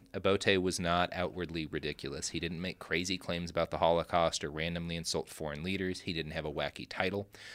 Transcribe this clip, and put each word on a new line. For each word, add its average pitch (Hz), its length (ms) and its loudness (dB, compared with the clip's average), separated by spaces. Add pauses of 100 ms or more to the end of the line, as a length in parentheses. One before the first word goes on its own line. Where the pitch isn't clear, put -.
(140)
Obote 98 480 4
was 92 160 2
not 87 340 4
outwardly 82 540 -2
ridiculous. 73 600 -4
He 82 100 -4
didn't 85 220 -2
make 92 180 -6
crazy 90 400 0
claims 85 320 -4
about 82 220 2
the 82 60 -2
Holocaust 85 680 4
or 73 60 -4
randomly 85 440 -2
insult 82 340 -2
foreign 76 360 -8
leaders. 92 360 -2
He 95 120 -4
didn't 76 200 -4
have 78 120 -2
a 78 80 -4
wacky 73 360 -4
title. 95 400 -2 (260)